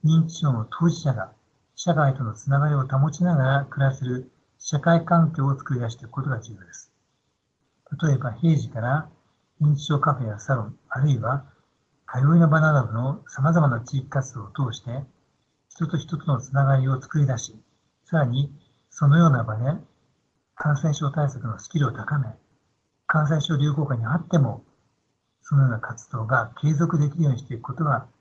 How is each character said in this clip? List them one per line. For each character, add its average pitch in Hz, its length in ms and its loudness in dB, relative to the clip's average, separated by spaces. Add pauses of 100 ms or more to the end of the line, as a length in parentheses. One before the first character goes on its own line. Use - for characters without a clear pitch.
認 160 220 4
知 - 140 -14
症 143 120 2
の 110 160 -4
当 170 200 2
事 - 120 -2
者 139 120 0
が 98 200 -8 (420)
社 - 180 -2
会 143 200 2
と 135 100 -6
の 107 100 -6
つ - 160 -8
な 139 100 4
が 151 100 2
り 147 60 2
を 127 120 0
保 135 220 2
ち 175 140 -4
な 175 120 4
が 131 80 2
ら 139 220 2
暮 - 180 -4
ら 135 100 4
せ 135 120 -8
る 127 260 -6 (280)
社 - 200 -4
会 170 260 4
環 165 280 4
境 139 140 -2
を 135 100 0
作 - 160 -6
り 123 60 0
出 117 100 -4
し 117 60 -8
て - 100 -20
い - 20 -16
く - 40 -20
こ 135 100 -8
と 135 80 -4
が 120 100 -4
重 113 140 -14
要 95 60 -18
で - 140 -20
す。 - 180 -20 (1080)
例 151 120 2
え 123 40 2
ば、 120 140 -4
平 160 240 2
時 113 140 -4
か 113 100 -8
ら 131 300 -2 (520)
認 147 140 4
知 139 100 -4
症 147 140 0
カ 143 140 0
フ 131 100 -6
ェ 113 40 -6
や 104 120 -6
サ - 160 -2
ロ 113 80 -2
ン、 107 140 -12 (120)
あ 123 100 -6
る 147 120 2
い 120 80 0
は 123 260 -4 (640)
通 127 120 -6
い 156 200 6
の 165 80 6
場 156 140 4
な 147 240 4
ど 104 60 -8
の 123 360 -4
様 139 240 0
々 165 160 4
な 117 140 0
地 - 160 -6
域 - 120 -6
活 - 260 -4
動 104 100 -14
を 117 260 -4
通 - 40 -10
し - 60 -16
て、 120 220 -10 (680)
人 - 180 -6
と 165 100 -4
人 - 200 -8
と - 80 -12
の 135 140 0
つ - 120 -14
な 139 120 2
が 135 140 4
り 131 100 0
を 131 140 -2
作 - 180 -4
り 143 60 4
出 120 140 0
し、 - 160 -16 (500)
さ 165 140 0
ら 143 60 2
に 135 280 -2 (360)
そ - 180 0
の 143 100 6
よ 170 100 8
う - 40 6
な 117 120 0
場 110 140 -6
で 117 60 -4 (920)
感 147 220 0
染 151 160 0
症 143 160 -4
対 143 200 -2
策 120 180 -8
の 110 100 -6
ス - 100 -20
キ 160 120 -2
ル 135 80 2
を 113 40 -4
高 143 280 -4
め、 117 80 -2 (800)
感 151 200 2
染 151 140 0
症 156 160 -2
流 147 160 2
行 147 140 -2
下 131 80 -2
に 113 100 -4
あ 139 100 0
っ 170 120 -4
て 175 100 2
も、 120 260 0 (800)
そ - 140 -2
の 139 80 6
よ 131 40 4
う 120 40 -2
な 110 80 -4
活 - 320 -14
動 110 140 -6
が 117 360 -2
継 151 120 2
続 165 260 0
で 147 100 2
き - 80 -10
る 165 60 2
よ 147 80 2
う - 20 2
に 113 60 -6
し - 80 -16
て 120 80 -8
い - 20 -8
く - 60 -14
こ 127 100 -10
と 160 100 -4
が 131 240 -2 (140)